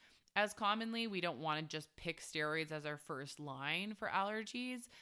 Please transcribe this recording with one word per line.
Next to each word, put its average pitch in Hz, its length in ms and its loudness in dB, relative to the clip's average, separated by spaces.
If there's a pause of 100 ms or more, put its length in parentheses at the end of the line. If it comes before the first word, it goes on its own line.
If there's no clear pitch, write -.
(340)
as 208 200 6
commonly, 226 520 2
we 196 140 0
don't 160 200 2
wanna 156 220 2
just 156 340 -6
pick - 240 -4
steroids 156 520 0
as 151 140 -2
our 147 100 0
first 143 420 -6
line 147 560 -2
for 208 140 -4
allergies, 226 800 -2 (140)